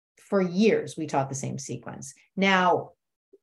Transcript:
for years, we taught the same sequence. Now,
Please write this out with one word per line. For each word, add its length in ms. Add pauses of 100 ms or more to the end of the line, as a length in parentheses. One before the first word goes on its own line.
(180)
for 240
years, 560
we 80
taught 240
the 40
same 240
sequence. 540 (240)
Now, 540 (520)